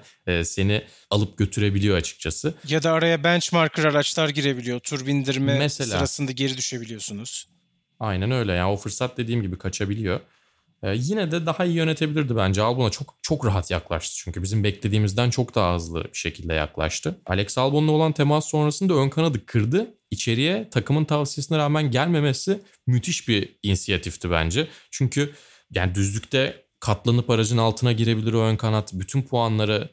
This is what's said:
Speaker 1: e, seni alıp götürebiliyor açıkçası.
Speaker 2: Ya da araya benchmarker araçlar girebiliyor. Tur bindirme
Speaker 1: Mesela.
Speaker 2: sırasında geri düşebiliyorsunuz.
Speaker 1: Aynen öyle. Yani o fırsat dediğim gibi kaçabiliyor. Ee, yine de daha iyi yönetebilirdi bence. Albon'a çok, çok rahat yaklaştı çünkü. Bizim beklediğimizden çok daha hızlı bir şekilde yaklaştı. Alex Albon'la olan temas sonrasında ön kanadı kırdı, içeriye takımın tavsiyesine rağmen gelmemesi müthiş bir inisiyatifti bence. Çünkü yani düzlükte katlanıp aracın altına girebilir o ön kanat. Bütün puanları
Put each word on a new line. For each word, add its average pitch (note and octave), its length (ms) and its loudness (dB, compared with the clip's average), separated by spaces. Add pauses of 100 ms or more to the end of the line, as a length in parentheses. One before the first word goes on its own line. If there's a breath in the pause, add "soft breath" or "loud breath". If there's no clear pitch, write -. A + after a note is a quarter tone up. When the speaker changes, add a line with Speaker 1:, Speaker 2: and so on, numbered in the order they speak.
(280 loud breath)
Speaker 1:
e, F2 160 2
seni G2 400 0 (260 loud breath)
alıp G2+ 280 0
götürebiliyor G2+ 600 2
açıkçası. - 560 -4 (140)
Speaker 2:
Ya D3+ 160 0
da E3 80 2
araya E3 320 2
benchmarker E3+ 600 2
araçlar D3+ 460 2
girebiliyor. B2+ 500 -2
Tur C3 280 -6
bindirme C3+ 520 0
Speaker 1:
Mesela. C#3+ 300 -2
Speaker 2:
sırasında C3 420 -2
geri C3 260 -4
düşebiliyorsunuz. A2+ 920 -8 (520)
Speaker 1:
Aynen G2+ 320 -2
öyle. A#2 220 0
Yani F2+ 180 2
o G2+ 60 0
fırsat B2 400 -6
dediğim A#2 240 -2
gibi F2+ 160 -4
kaçabiliyor. G2+ 640 -4 (640 soft breath)
Ee, G2 120 -2
yine D#3+ 360 -2
de E3+ 140 -2
daha E3 200 -2
iyi E3+ 100 0
yönetebilirdi D3+ 600 0
bence. F#2+ 260 2
Albon'a A#2+ 280 2
çok, - 320 -8
çok D3 240 -2
rahat G2 260 0
yaklaştı E2+ 460 -4
çünkü. F2 260 -8
Bizim G2+ 200 0
beklediğimizden G#2 680 2
çok A#2+ 260 -2
daha F2 200 2
hızlı E2+ 280 -4
bir - 100 -12
şekilde D#2+ 400 -6
yaklaştı. D#2 720 -2
Alex F#2+ 320 -2
Albon'la C#3+ 340 2
olan D#3 200 4
temas D3+ 340 2
sonrasında D3+ 480 0
ön C#3 160 2
kanadı D#3 360 0
kırdı, B2+ 420 0 (240)
içeriye D#3 580 0
takımın D3+ 360 0
tavsiyesine D3 520 -2
rağmen D3 340 0
gelmemesi D3 680 2 (280 loud breath)
müthiş B2 400 0
bir G#2 360 0
inisiyatifti F#2+ 680 -2
bence. E2 360 2 (240 loud breath)
Çünkü C#3+ 420 -2 (380 loud breath)
yani F2+ 240 0
düzlükte A2 680 0 (160)
katlanıp A#2+ 500 2
aracın A2+ 280 2
altına A2+ 340 2
girebilir A2+ 420 0
o A2+ 100 4
ön A2 120 2
kanat. G#2+ 380 0
Bütün G2 280 -2
puanları G#2+ 720 0